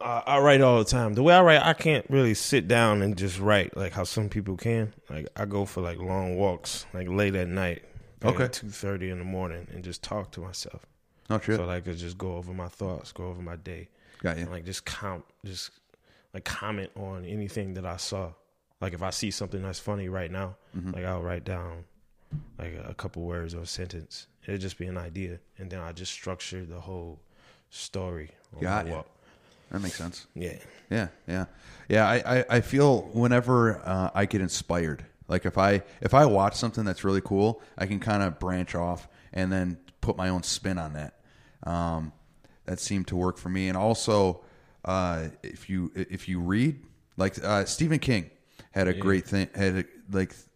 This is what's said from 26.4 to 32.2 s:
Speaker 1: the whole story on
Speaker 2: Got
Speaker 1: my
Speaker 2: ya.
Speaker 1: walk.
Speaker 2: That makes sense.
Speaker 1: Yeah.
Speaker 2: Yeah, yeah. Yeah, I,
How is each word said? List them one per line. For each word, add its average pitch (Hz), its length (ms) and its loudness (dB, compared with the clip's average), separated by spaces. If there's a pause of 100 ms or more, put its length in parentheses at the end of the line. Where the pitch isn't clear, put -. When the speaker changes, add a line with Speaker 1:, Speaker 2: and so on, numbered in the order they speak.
Speaker 1:
the 85 160 -12
whole 85 400 -12 (500)
story 87 600 -8 (260)
on - 60 -6
Speaker 2:
Got 95 240 0
Speaker 1:
my 82 40 -6
Speaker 2:
ya. 82 60 -4
Speaker 1:
walk. 78 100 -10 (640)
Speaker 2:
That 98 100 -6
makes 92 160 -4
sense. 85 380 -10
Speaker 1:
Yeah. 85 240 -8 (320)
Speaker 2:
Yeah, 98 180 -2 (200)
yeah. 90 160 -2 (440)
Yeah, 107 200 6
I, 123 320 2